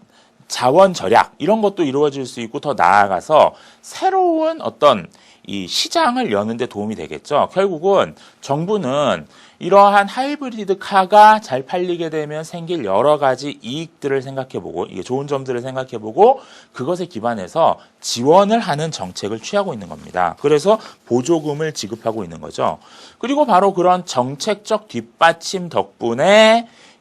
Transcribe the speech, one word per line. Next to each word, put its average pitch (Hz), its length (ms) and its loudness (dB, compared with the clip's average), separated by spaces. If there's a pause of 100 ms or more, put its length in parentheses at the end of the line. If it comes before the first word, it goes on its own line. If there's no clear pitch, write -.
(480)
자원 175 440 4
절약 98 460 2
이런 208 240 0
것도 196 220 0
이루어질 139 420 -2
수 123 140 -12
있고 117 200 -8
더 147 140 -4
나아가서 95 800 4 (260)
새로운 330 800 -2
어떤 113 480 0 (380)
이 95 200 -10
시장을 254 640 -2
여는 107 260 -2
데 120 100 -6
도움이 107 280 -8
되겠죠. 90 580 -4
결국은 175 600 0 (260)
정부는 143 840 -2 (320)
이러한 202 500 6
하이브리드 240 720 -6
카가 208 600 6
잘 135 240 -6
팔리게 175 460 -4
되면 151 340 -6
생길 165 400 -8
여러 123 340 2
가지 135 440 -2
이익들을 139 600 -6
생각해보고 123 640 -8
이게 95 160 -12
좋은 135 240 -6
점들을 135 340 -4
생각해보고 131 800 0 (320)
그것에 170 340 -6
기반해서 113 720 -2 (220)
지원을 196 600 2
하는 160 300 -4
정책을 101 500 -8
취하고 196 320 -4
있는 101 160 -12
겁니다. 85 520 -4
그래서 151 380 2 (280)
보조금을 156 640 -2
지급하고 110 520 -8
있는 80 160 -14
거죠. 80 380 -4 (400)
그리고 277 280 0
바로 202 260 4
그런 180 320 0
정책적 202 840 -4
뒷받침 165 800 -2
덕분에 190 1000 2 (320)